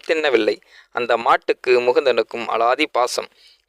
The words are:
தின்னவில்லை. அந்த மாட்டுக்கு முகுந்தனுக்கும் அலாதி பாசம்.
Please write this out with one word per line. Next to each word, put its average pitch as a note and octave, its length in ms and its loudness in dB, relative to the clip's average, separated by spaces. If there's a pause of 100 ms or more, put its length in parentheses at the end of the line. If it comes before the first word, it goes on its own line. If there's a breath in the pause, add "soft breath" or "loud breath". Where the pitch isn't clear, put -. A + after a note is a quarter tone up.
தின்னவில்லை. C3+ 500 0 (340 soft breath)
அந்த A#2+ 260 -2
மாட்டுக்கு B2+ 600 0
முகுந்தனுக்கும் A#2+ 680 0
அலாதி B2 440 0
பாசம். A#2+ 360 -2 (420 soft breath)